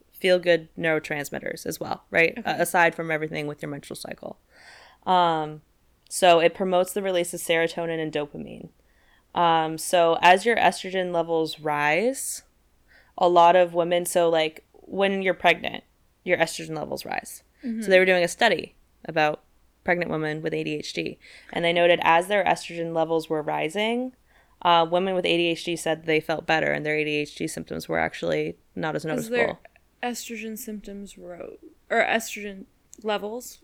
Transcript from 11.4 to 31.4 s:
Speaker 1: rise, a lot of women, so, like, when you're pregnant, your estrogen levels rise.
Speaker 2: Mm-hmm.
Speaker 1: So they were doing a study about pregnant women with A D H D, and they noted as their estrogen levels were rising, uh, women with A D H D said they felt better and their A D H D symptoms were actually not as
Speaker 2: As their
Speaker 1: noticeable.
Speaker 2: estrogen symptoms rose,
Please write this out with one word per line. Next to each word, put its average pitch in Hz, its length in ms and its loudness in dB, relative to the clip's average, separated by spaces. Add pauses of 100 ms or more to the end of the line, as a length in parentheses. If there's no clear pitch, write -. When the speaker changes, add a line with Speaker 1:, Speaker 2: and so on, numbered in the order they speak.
Speaker 1:
rise, 151 840 -2 (760)
a 180 100 4
lot 175 280 8
of 175 180 4
women, 175 320 0
so, 170 220 2
like, 160 440 0
when 196 500 -2
you're 185 120 0
pregnant, - 500 0 (400)
your 180 140 2
estrogen 160 380 -4
levels 143 280 -8
rise. - 380 -10 (220)
Speaker 2:
Mm-hmm. 226 180 -6
Speaker 1:
So 196 80 -2
they 185 80 8
were 185 60 6
doing 185 200 4
a 175 40 2
study - 460 0 (300)
about 156 380 0 (420)
pregnant 175 260 -2
women 156 320 -4
with 160 120 -4
A 156 100 -4
D 156 100 -6
H 147 180 -10
D, - 260 -8 (340)
and 175 120 -2
they 170 80 2
noted 175 300 4
as 170 260 6
their 202 160 2
estrogen 165 500 -2
levels 160 340 0
were 156 140 -2
rising, 202 720 -4 (500)
uh, 170 280 4
women 185 240 0
with 180 120 0
A 170 100 2
D 170 120 2
H 165 160 -4
D 170 120 -4
said 160 280 -4
they 160 160 2
felt 156 260 -4
better 156 260 2
and 147 120 -4
their 151 120 -2
A 151 80 -2
D 151 120 -4
H 147 180 -6
D 165 140 -6
symptoms - 400 -10
were 82 100 -2
actually 80 580 -2 (200)
not 156 180 -4
as 151 120 -6
Speaker 2:
As 226 240 -4
their 240 160 2
Speaker 1:
noticeable. - 140 -6 (420)
Speaker 2:
estrogen 226 560 -10
symptoms 202 600 -14
rose, 175 400 -16 (320)